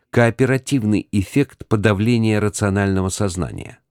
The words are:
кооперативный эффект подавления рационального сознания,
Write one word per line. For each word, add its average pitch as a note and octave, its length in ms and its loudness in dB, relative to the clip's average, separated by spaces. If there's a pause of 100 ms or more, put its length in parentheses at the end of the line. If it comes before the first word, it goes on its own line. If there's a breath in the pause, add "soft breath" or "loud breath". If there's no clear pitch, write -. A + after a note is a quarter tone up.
(100)
кооперативный A#2+ 1000 0
эффект - 560 -2
подавления A2 720 2
рационального G2 720 0
сознания, F2+ 680 -6 (120)